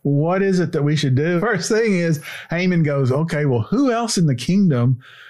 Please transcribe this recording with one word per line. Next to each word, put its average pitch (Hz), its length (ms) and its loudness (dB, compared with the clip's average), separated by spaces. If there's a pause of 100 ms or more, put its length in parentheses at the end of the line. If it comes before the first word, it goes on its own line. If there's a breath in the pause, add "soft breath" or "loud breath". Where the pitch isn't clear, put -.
What 156 400 0
is 190 160 2
it 170 140 -2
that 147 120 0
we 151 120 0
should 135 200 0
do?" 165 240 0
First 208 280 -2
thing 220 280 2
is 165 240 0 (280 loud breath)
Haman 175 340 0
goes, 139 300 0
"Okay, 151 320 -2
well, 120 180 0
who 254 300 0
else 226 240 -2
in 175 100 2
the 139 80 2
kingdom 131 640 2 (320 loud breath)